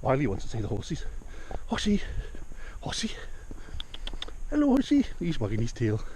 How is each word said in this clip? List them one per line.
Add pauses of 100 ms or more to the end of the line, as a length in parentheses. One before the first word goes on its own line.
Wiley
wants
to
see
the
horses. (600)
Horsey! (800)
Horsey! (1400)
Hello,
horsey! (120)
He's
wagging
his
tail. (160)